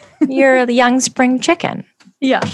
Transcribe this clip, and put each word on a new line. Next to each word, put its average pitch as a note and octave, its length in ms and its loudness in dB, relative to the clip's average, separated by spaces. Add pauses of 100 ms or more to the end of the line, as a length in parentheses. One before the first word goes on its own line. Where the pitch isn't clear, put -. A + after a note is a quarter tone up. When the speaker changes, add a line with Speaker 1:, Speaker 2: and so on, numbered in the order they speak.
Speaker 1:
<laughs> - 280 -4
Speaker 2:
You're C4 380 2
the B3 60 -4
young B3 280 2
spring B3+ 400 -2
chicken. - 440 -4 (360)
Speaker 1:
Yeah, C4 200 0 (140)